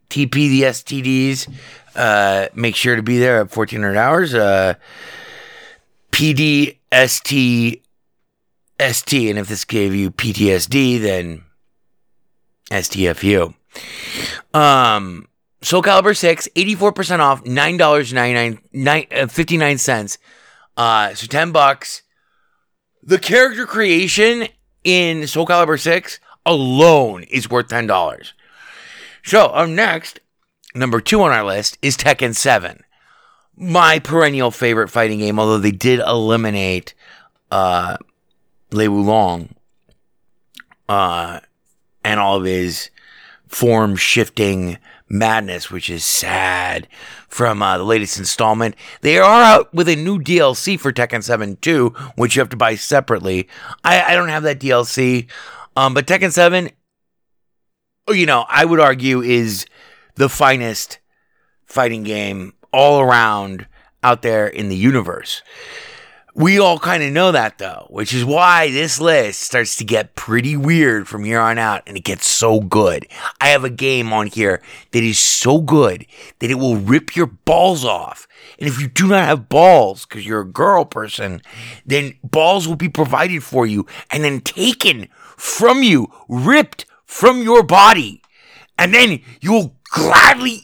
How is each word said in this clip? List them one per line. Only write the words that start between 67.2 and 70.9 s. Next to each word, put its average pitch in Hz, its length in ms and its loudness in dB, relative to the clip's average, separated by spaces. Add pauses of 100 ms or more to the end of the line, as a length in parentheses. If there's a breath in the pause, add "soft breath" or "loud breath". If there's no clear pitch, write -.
that, 113 260 0
though, 92 320 -12
which 104 240 -6
is 123 100 -2
why 165 460 2
this 139 300 -4
list 147 400 0
starts - 360 -4
to 117 80 -8
get 107 300 -2
pretty 120 420 -2
weird 139 520 0